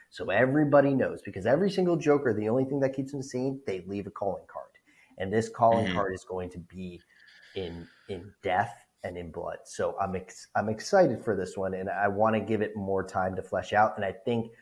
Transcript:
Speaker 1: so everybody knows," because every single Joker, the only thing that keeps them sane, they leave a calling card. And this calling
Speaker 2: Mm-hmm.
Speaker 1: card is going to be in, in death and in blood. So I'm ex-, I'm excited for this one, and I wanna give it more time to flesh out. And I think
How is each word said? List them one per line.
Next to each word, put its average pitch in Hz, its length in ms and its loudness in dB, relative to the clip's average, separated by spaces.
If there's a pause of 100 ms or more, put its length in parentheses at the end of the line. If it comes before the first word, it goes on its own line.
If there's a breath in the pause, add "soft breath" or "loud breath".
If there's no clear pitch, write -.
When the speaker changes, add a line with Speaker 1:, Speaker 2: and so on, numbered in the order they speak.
Speaker 1:
so - 220 -8
everybody 139 640 6
knows," 98 260 0
because 98 240 -8
every 156 260 4
single 175 260 2
Joker, 143 360 4
the 107 160 0
only 127 160 2
thing 135 160 -2
that 135 140 2
keeps 135 180 -6
them 139 100 -8
sane, 135 440 -4
they 92 200 -4
leave 98 200 -6
a 98 40 -10
calling - 400 -4
card. - 180 -14 (500 soft breath)
And 95 120 -4
this 110 200 2
calling 117 380 6
Speaker 2:
Mm-hmm. 92 60 -2
Speaker 1:
card 95 200 0
is 92 100 -10
going 90 260 -6
to - 80 -14
be 87 440 -12 (520 loud breath)
in, 85 320 -8 (220)
in 98 240 -10 (100)
death 101 320 0 (300)
and 90 140 -8
in 87 120 -10
blood. 85 340 -8
So 87 360 -4
I'm 95 160 -2
ex-, - 380 -12
I'm 104 160 0
excited 143 520 2
for 104 140 0
this 92 200 -6
one, 95 180 -4
and 95 160 -6
I 98 180 0
wanna 107 320 2
give 104 220 0
it 104 120 -2
more 98 300 -2
time 95 320 -2
to 92 60 -6
flesh 95 320 -4
out. 107 220 6
And 104 80 -4
I 95 80 -2
think 117 500 -2